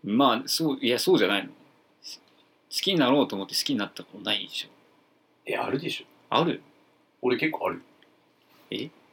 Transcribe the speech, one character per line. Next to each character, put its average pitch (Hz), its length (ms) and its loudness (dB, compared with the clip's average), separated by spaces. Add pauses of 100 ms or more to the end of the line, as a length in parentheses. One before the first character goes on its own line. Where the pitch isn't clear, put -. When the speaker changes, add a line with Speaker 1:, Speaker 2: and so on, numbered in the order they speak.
Speaker 1:
ま 120 300 4
あ、 123 120 -4
そ 156 280 0
う、 131 60 -10
い 131 80 0
や、 120 120 2
そ - 140 4
う 151 40 6
じ 107 60 6
ゃ 92 40 2
な 101 100 2
い 95 60 -2
の。 92 60 -14
好 - 60 -20 (1120)
き - 220 -2
に 175 80 4
な 127 100 4
ろ 139 120 4
う - 60 2
と - 60 -8
思 98 100 -6
っ - 40 -14
て - 80 -6
好 - 60 0
き 147 100 -2
に 123 60 -2
な 101 80 -2
っ - 60 -14
た - 120 -16
こ - 140 -20
と 85 60 -16
な 104 100 -2
い 98 120 -8
で - 80 -18
し - 100 -8
ょ。 - 40 -20 (760)
Speaker 2:
え、 - 100 -4
あ - 120 -4
る 147 120 -2
で - 100 -6
し - 120 -8
ょ。 - 20 -20 (260)
Speaker 1:
あ 135 140 4
る？ - 180 -2 (600)
Speaker 2:
俺 127 140 2
結 156 140 0
構 - 160 -4
あ - 40 0
る。 - 120 -8 (880)
Speaker 1:
え？ 135 180 -6 (240)